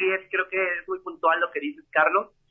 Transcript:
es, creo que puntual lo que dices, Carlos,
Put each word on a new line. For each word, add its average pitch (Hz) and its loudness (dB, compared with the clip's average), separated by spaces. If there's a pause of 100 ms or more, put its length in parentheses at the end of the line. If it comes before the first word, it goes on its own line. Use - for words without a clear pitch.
(140)
es, 190 -8
creo 185 -2
que 185 -4 (600)
puntual 165 2
lo 170 0
que 151 -6
dices, 147 -8
Carlos, 165 2 (200)